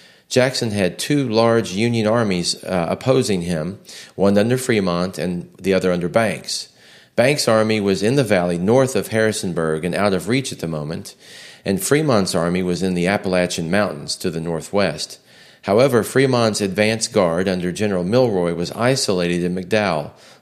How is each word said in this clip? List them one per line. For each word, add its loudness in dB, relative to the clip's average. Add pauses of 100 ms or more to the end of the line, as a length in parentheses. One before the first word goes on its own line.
(300)
Jackson 0
had 0
two 0
large 2
Union 0
armies, 0
uh, -2
opposing 0
him, -4 (340)
one 2
under 2
Fremont -2
and -6
the 0
other 0
under -2
Banks. -2 (460)
Banks' 2
army 4
was 2
in 2
the 4
valley 2
north 2
of -2
Harrisonburg -2
and -2
out 2
of -2
reach -2
at -16
the -6
moment, -8 (500)
and -2
Fremont's 2
army 0
was -2
in 0
the 0
Appalachian 0
Mountains -2
to -4
the -4
northwest. -4 (440)
However, 4
Fremont's 2
advance 0
guard 2
under -2
General -2
Milroy 2
was -4
isolated 0
in -2
McDowell, -2 (300)